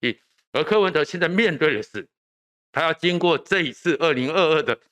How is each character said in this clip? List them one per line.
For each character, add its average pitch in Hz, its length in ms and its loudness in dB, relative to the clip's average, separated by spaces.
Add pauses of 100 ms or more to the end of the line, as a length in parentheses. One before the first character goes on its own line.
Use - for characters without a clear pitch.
定， 120 160 -4 (360)
而 147 100 0
柯 214 180 2
文 190 120 0
哲 151 100 2
现 175 180 -6
在 170 80 2
面 185 280 2
对 151 180 2
的 107 80 -4
是， - 260 -14 (640)
他 147 100 -2
要 165 100 0
经 175 260 -2
过 170 180 2
这 185 260 -2
一 131 100 -6
次 - 240 -2
二 160 160 2
零 131 200 -2
二 160 240 2
二 151 60 0
的 117 160 -2 (140)